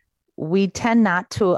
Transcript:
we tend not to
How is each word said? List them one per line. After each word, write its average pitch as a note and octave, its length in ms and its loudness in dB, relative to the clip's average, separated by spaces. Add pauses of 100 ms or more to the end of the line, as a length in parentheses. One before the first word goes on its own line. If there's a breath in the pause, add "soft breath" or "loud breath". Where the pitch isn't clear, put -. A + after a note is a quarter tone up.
(360 loud breath)
we F#3+ 300 -2
tend A#3 380 0
not F3+ 260 -2
to - 280 0